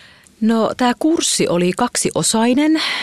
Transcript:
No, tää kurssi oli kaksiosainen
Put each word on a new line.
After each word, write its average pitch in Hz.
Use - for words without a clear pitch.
No, 220
tää 240
kurssi 311
oli 180
kaksiosainen 247